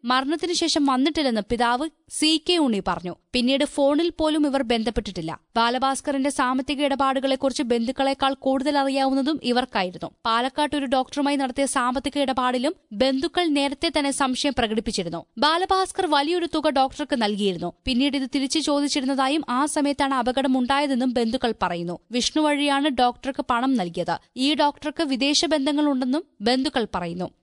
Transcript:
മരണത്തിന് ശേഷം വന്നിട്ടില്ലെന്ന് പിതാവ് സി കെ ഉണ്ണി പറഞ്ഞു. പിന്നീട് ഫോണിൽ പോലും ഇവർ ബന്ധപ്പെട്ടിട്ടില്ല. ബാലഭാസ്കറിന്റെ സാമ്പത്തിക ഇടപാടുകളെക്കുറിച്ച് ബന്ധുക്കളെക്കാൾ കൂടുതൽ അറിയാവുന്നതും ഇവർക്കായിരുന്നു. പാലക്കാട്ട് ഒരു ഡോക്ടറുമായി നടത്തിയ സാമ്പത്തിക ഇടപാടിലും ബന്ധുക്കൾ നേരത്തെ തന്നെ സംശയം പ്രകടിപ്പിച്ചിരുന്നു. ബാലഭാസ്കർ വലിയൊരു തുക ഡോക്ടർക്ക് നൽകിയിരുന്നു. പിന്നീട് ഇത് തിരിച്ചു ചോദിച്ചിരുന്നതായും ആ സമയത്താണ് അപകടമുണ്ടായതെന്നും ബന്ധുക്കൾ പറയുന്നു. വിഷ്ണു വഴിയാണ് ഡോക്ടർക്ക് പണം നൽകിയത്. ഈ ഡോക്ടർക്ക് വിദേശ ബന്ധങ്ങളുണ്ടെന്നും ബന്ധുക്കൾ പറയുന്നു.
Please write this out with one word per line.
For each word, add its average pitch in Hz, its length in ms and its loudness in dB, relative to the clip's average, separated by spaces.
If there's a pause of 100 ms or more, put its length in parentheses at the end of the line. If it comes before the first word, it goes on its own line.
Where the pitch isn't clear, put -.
മരണത്തിന് 269 500 -2
ശേഷം 320 300 0
വന്നിട്ടില്ലെന്ന് 262 600 2
പിതാവ് 240 420 0 (240)
സി 311 200 2 (100)
കെ 359 180 2
ഉണ്ണി 240 240 2
പറഞ്ഞു. 175 320 -4 (160)
പിന്നീട് 247 360 2
ഫോണിൽ 294 440 2
പോലും 311 340 0
ഇവർ 277 200 0
ബന്ധപ്പെട്ടിട്ടില്ല. 220 680 -4 (220)
ബാലഭാസ്കറിന്റെ 262 760 0
സാമ്പത്തിക 262 520 -2
ഇടപാടുകളെക്കുറിച്ച് 269 840 0
ബന്ധുക്കളെക്കാൾ 262 720 0
കൂടുതൽ 269 380 0
അറിയാവുന്നതും 269 640 0
ഇവർക്കായിരുന്നു. 226 640 -2 (140)
പാലക്കാട്ട് 254 540 0
ഒരു 277 120 -2
ഡോക്ടറുമായി 269 480 0
നടത്തിയ 269 320 -2
സാമ്പത്തിക 269 520 -2
ഇടപാടിലും 254 420 0 (360)
ബന്ധുക്കൾ 262 240 2 (280)
നേരത്തെ 285 400 0
തന്നെ 277 220 0
സംശയം 262 420 0
പ്രകടിപ്പിച്ചിരുന്നു. 208 640 -2 (200)
ബാലഭാസ്കർ 370 680 2
വലിയൊരു 302 420 0
തുക 311 200 0
ഡോക്ടർക്ക് 269 480 0
നൽകിയിരുന്നു. 202 520 -2 (120)
പിന്നീട് 262 340 0
ഇത് 269 140 -2
തിരിച്ചു 277 300 0
ചോദിച്ചിരുന്നതായും 285 880 0
ആ 247 120 0 (100)
സമയത്താണ് 277 460 0
അപകടമുണ്ടായതെന്നും 262 960 0
ബന്ധുക്കൾ 233 440 0
പറയുന്നു. 175 400 -4 (140)
വിഷ്ണു 247 320 0
വഴിയാണ് 285 520 2
ഡോക്ടർക്ക് 247 500 0
പണം 254 300 0
നൽകിയത്. 175 380 -2 (220)
ഈ 254 200 0
ഡോക്ടർക്ക് 294 520 -2
വിദേശ 269 400 0
ബന്ധങ്ങളുണ്ടെന്നും 285 760 0 (180)
ബന്ധുക്കൾ 254 480 0
പറയുന്നു. 175 380 -6 (160)